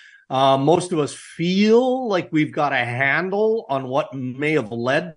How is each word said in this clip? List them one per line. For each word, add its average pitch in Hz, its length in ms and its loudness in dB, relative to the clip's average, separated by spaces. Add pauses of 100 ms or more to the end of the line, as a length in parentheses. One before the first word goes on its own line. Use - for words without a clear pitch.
(300)
Uh, 135 260 4
most 165 340 2
of 175 80 -2
us 139 160 -2
feel 226 920 2
like 180 240 -2
we've 156 180 0
got 147 220 -2
a 135 40 0
handle 165 920 0
on 135 180 -4
what 135 280 -2
may 135 380 -4
have 117 200 0
led 135 440 -2